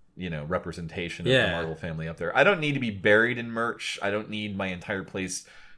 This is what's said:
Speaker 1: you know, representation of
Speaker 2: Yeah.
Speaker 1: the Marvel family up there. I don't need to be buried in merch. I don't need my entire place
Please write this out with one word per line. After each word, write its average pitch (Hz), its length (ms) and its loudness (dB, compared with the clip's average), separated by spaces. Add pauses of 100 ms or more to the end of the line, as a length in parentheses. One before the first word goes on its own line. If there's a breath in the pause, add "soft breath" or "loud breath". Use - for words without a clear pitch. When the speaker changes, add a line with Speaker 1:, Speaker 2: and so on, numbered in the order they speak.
(160)
Speaker 1:
you 90 160 -8
know, 76 140 -6
representation 87 840 -6
of 123 40 4
Speaker 2:
Yeah. 123 140 6
Speaker 1:
the 92 60 2
Marvel 82 240 -4
family 80 320 -6
up 82 100 -8
there. 85 180 -4
I 135 80 6
don't 190 160 6
need 147 140 0
to 135 60 -2
be 120 100 -2
buried 107 480 6
in 117 140 -6
merch. 113 500 -2
I 101 80 0
don't 107 220 -2
need 104 260 -4
my 98 120 -2
entire 92 340 -4
place 92 420 -6 (320 loud breath)